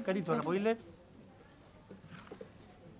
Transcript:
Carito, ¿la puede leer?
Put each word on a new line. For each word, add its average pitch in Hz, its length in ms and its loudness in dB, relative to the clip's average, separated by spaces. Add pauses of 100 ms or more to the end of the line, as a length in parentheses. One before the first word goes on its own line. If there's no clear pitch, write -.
Carito, 190 300 4
¿la 156 80 4
puede 175 180 4
leer? 226 180 4 (2250)